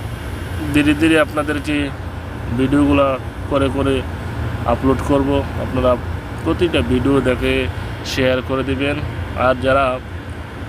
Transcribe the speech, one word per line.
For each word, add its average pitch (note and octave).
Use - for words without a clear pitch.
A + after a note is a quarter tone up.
ধীরে D3
ধীরে D#3+
আপনাদেরকে D3
ভিডিওগুলো C#3
করে C#3
করে C3+
আপলোড B2+
করব। C#3
আপনারা B2+
প্রতিটা E3
ভিডিও C3+
দেখে C3
শেয়ার B2+
করে C3+
দিবেন। C#3
আর C3
যারা C3+